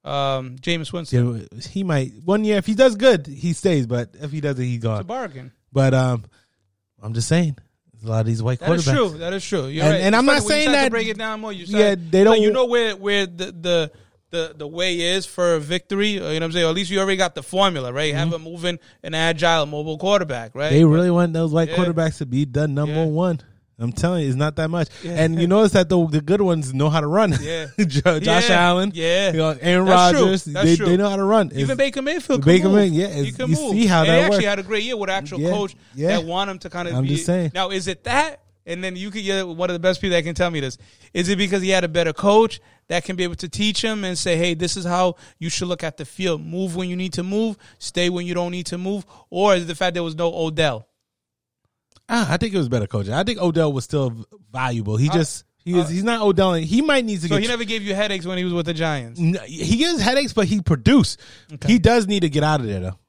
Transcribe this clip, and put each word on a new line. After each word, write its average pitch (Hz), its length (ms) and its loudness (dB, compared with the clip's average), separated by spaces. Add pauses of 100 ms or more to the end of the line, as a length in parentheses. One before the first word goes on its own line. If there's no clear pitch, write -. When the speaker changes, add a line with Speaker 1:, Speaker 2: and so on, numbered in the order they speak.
Speaker 1:
Um, 135 520 -4
Jameis 165 340 -4
Winston. 123 600 -2
Speaker 2:
Yeah, 110 60 -16 (100)
he 190 140 -6
might 139 280 -2 (140)
one 202 180 2
year 214 140 2
if 185 80 -2
he 214 100 0
does 247 200 4
good, 208 320 4
he 143 260 -4
stays. 151 340 0
But 120 220 -4 (100)
if 143 120 -10
he 151 100 -8
doesn't, 139 220 -4
he's 123 140 -4
Speaker 1:
It's 113 80 -8
a - 20 0
Speaker 2:
gone. 104 180 -4
Speaker 1:
bargain. 151 460 -12 (200)
Speaker 2:
But, 135 220 2
um, 127 320 0 (760)
I'm 107 120 -10
just 117 140 -4
saying, 160 300 0 (360)
there's 110 100 -20
a 110 60 -10
lot 113 120 0
of 110 40 2
these 113 180 -2
white 123 160 -2
Speaker 1:
That - 120 -2
is 170 140 0
Speaker 2:
quarterbacks. - 100 2
Speaker 1:
true. 202 240 0
That 170 140 -6
is 196 120 -8
true. 160 220 -4
You're 156 180 -4
Speaker 2:
And, 156 80 6
Speaker 1:
right. 175 80 2
Speaker 2:
and 202 140 2
I'm 247 100 4
Speaker 1:
It's - 20 6
Speaker 2:
not 277 60 6
Speaker 1:
funny - 20 6
when 285 80 0
you - 60 -4
Speaker 2:
saying 302 200 2
Speaker 1:
start 277 60 4
to 277 80 4
Speaker 2:
that 262 80 2
Speaker 1:
break 226 160 -2
it 214 100 -6
down 220 240 -8
more, 214 120 -10
you 175 120 -14
Speaker 2:
Yeah, 202 120 -2 (160)
Speaker 1:
start, 170 180 -6
Speaker 2:
they 185 140 6
Speaker 1:
like, 220 100 8
Speaker 2:
don't 214 80 4
Speaker 1:
you 214 80 4
know 254 140 2
where, 233 300 0
where 202 300 -2
the, 180 260 -10
the, 170 400 -2 (380)
the, 160 280 -6
the 147 100 -12
way 175 320 -2
is 180 260 -2
for 175 300 0
a 160 40 -2
victory, 196 600 -4
uh, - 0 -
you - 20 -6
know 156 120 -4
what 160 100 -4
I'm 165 80 -6
saying? 170 140 0
Or 160 40 2
at 160 60 -2
least 180 160 -4
you 196 80 0
already 190 180 0
got 185 180 0
the 143 80 -10
formula, 175 500 0
right? 147 200 -2
Have 139 160 0
Speaker 2:
Mm-hmm. 170 60 -2 (120)
Speaker 1:
a - 20 -14
moving 170 300 -6 (240)
and 160 120 -8
agile, 165 500 2
mobile 151 320 -6
quarterback, 151 560 -2
right? 143 160 -4
Speaker 2:
They 151 140 6
Speaker 1:
But 160 60 8
Speaker 2:
really 175 220 4
want 175 220 2
those 165 200 -2
white 160 160 0
Speaker 1:
Yeah. 165 80 -6
Speaker 2:
quarterbacks 165 400 0
to 151 80 -6
be 131 200 0
done 143 280 -2
number 147 220 -2
Speaker 1:
Yeah. 160 100 0
Speaker 2:
one. 160 340 0 (400)
I'm 117 120 -4
telling 175 300 -2
you, 143 80 -2
it's 127 80 -2
not 147 200 -2
that 160 120 -2
much. 165 180 -2 (160)
Speaker 1:
Yeah. 175 100 -8
Speaker 2:
And 165 280 2
you 170 60 2
notice 202 260 4
that 185 160 4
the, 175 180 2
the 156 140 4
good 180 200 0
ones 160 340 0
know 143 160 2
how 160 100 2
to 147 60 -2
run. 185 340 2
Speaker 1:
Yeah. 156 320 -8
Speaker 2:
<laughs> - 60 -6
Jo-, 156 400 2
Josh 180 300 2
Speaker 1:
Yeah. 185 60 6 (140)
Speaker 2:
Allen, 185 240 2
Speaker 1:
Yeah. 170 380 0
Speaker 2:
you 160 80 0
know, 156 200 0
Aaron 180 280 4
Speaker 1:
That's 180 240 8
true. 156 140 4
Speaker 2:
Rodgers, 190 200 2
Speaker 1:
That's 156 200 0
Speaker 2:
they, 165 120 8
Speaker 1:
true. 202 80 -2
Speaker 2:
they 180 100 4
know 202 140 2
how 196 60 -2
to 196 80 0
run. 202 300 4
Speaker 1:
Even 135 180 -2
Speaker 2:
It's 254 60 -2
Speaker 1:
Baker 269 260 0
Mayfield 277 400 -2
can 156 100 6
Speaker 2:
Baker 185 120 6
Speaker 1:
move. 196 100 4
Speaker 2:
May-, 208 120 6
yeah, 175 260 0
Speaker 1:
He 139 160 -4
Speaker 2:
it's, 127 80 -10
Speaker 1:
can - 120 -4
Speaker 2:
you 160 60 4
Speaker 1:
move. 233 160 -2
Speaker 2:
see 214 160 4
how 175 140 4
Speaker 1:
And 160 80 4
Speaker 2:
that 165 40 4
Speaker 1:
they 165 80 6
actually 208 160 2
Speaker 2:
works. 220 80 2
Speaker 1:
had 202 140 -2
a 196 40 -8
great 208 200 -4
year 247 120 -4
with 202 140 -4
an 190 60 -2
actual 143 240 -6
Speaker 2:
Yeah, 156 100 0
Speaker 1:
coach 202 260 -4 (200)
Speaker 2:
yeah. 143 140 -2
Speaker 1:
that 175 140 0
want 185 280 -4
him 185 80 -12
to 175 100 -14
kinda 175 260 -8
Speaker 2:
I'm 127 80 0
Speaker 1:
be 135 60 0
Speaker 2:
just 147 160 -2
saying. 175 300 0
Speaker 1:
Now, 185 160 -2
is 190 160 -4
it 185 160 -8
that? 285 380 -2 (240)
And 170 180 -8
then 185 120 -8
you 190 140 -10
could, 208 140 -10
you're 196 240 -2
one 175 240 -4
of - 20 -2
the 175 60 -6
best 180 200 0
people 185 160 0
that 170 80 0
can 165 120 -6
tell 175 160 0
me 160 100 -6
this. 131 160 -8 (360)
Is 170 140 0
it 196 120 0
because 196 240 0
he 185 60 -2
had 185 140 2
a 175 60 -4
better 165 240 0
coach 214 480 2 (280)
that 170 140 -2
can 185 120 -8
be 180 80 -4
able 175 120 -4
to 175 140 -12
teach 208 340 -2
him 214 220 -4
and 180 120 -6
say, 175 200 0
"Hey, 175 160 0
this 170 240 -4
is 180 80 -8
how 180 300 0 (240)
you 165 100 -6
should 180 180 -4
look 175 160 -6
at 147 140 -8
the 143 80 -12
field. 170 400 -4
Move 175 300 -6
when 180 140 -6
you 180 60 -6
need 180 180 -6
to 175 100 -6
move. 208 340 -4 (220)
Stay 175 300 -2
when 175 180 -4
you 175 80 -6
don't 175 160 -4
need 180 160 -8
to 175 100 -8
move." 190 260 -6 (280)
Or 196 240 4
is 180 80 -2
it - 20 -8
the 165 100 -8
fact 180 200 -2
there 175 80 -2
was 165 120 -8
no 170 180 -2
Odell? 156 540 -2 (1200)
Speaker 2:
Ah, 220 240 0
I 175 40 0
think 220 160 -2
it 196 40 0
was 151 120 0
better 117 180 0
coaching. 101 260 -4
I 160 100 0
think 214 160 -4
Odell 165 320 0
was 135 140 -4
still 139 240 -2
v-, 113 140 -10 (280)
valuable. 117 460 -2
He 139 120 2
Speaker 1:
Uh, - 40 0
Speaker 2:
just, - 320 -2 (120)
he - 220 -8
is, 170 60 0
Speaker 1:
uh, - 20 -8
Speaker 2:
he's 175 160 -4
not 233 180 -2
Odell. 190 340 2
He 165 260 0
might 285 240 2
need 208 160 -4
to 170 80 -6
Speaker 1:
So 151 60 2
Speaker 2:
get 196 40 2
Speaker 1:
he 208 60 0
Speaker 2:
tr- 226 60 -2
Speaker 1:
never 233 120 -4
gave 220 180 -4
you 196 140 -4
headaches 196 300 -4
when 185 120 -6
he 180 60 -4
was 180 100 -4
with 170 120 -2
the 170 80 -4
Giants? 147 480 -6
Speaker 2:
N-, 170 240 2
he 160 320 0
gives 320 240 0
headaches, 254 320 0
but 208 140 2
he 202 140 0
produced. 160 580 4 (340)
Speaker 1:
Okay. 143 200 -6
Speaker 2:
He 240 60 6
does 220 260 4
need 202 160 0
to 170 80 2
get 147 140 0
out 151 160 2
of 120 80 -4
there, 98 140 -4
though. 92 280 -6